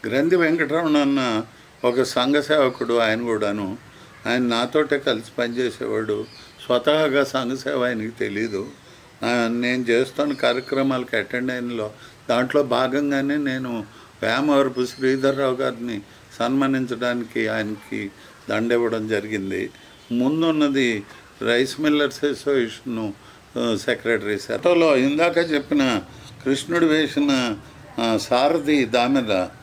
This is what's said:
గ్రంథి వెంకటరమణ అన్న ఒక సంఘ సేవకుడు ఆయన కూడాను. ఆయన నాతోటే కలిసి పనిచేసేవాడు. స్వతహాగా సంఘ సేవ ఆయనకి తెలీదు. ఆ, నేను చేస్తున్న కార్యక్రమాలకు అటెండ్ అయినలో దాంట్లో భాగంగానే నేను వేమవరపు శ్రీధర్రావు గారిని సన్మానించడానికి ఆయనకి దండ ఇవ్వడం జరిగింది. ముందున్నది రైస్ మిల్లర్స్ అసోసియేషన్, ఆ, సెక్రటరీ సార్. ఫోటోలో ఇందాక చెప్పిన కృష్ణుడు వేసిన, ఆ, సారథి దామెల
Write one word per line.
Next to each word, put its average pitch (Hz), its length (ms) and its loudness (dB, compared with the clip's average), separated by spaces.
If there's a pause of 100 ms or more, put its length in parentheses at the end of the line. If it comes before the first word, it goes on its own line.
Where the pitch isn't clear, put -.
గ్రంథి 147 280 2
వెంకటరమణ 160 600 2
అన్న 131 460 0 (400)
ఒక 123 200 2
సంఘ 127 320 0
సేవకుడు 131 600 2
ఆయన 113 240 2
కూడాను. 104 680 -4 (360)
ఆయన 120 160 0
నాతోటే 123 560 0
కలిసి 120 400 -2
పనిచేసేవాడు. 110 880 -4 (400)
స్వతహాగా 143 580 2
సంఘ 131 340 -2
సేవ 131 280 -2
ఆయనకి 113 240 -4
తెలీదు. 107 580 -4 (580)
ఆ, 117 220 0
నేను 123 360 -2
చేస్తున్న 127 500 2
కార్యక్రమాలకు 127 840 0
అటెండ్ 123 340 -4
అయినలో 120 400 -6 (380)
దాంట్లో 127 340 2
భాగంగానే 139 760 0
నేను 131 480 -4 (380)
వేమవరపు 131 600 2
శ్రీధర్రావు 135 680 0
గారిని 120 480 -4 (380)
సన్మానించడానికి 123 1080 0
ఆయనకి 107 640 -6 (380)
దండ 113 220 0
ఇవ్వడం 113 360 0
జరిగింది. 101 640 -4 (420)
ముందున్నది 139 920 0 (380)
రైస్ 120 400 0
మిల్లర్స్ 147 440 0
అసోసియేషన్, 120 840 -2 (460)
ఆ, 117 280 0
సెక్రటరీ 107 540 0
సార్. - 220 -6
ఫోటోలో 165 360 4
ఇందాక 151 400 2
చెప్పిన 143 640 0 (420)
కృష్ణుడు 165 420 0
వేసిన, 143 680 2 (440)
ఆ, 113 180 2
సారథి 143 680 2
దామెల 117 640 2 (140)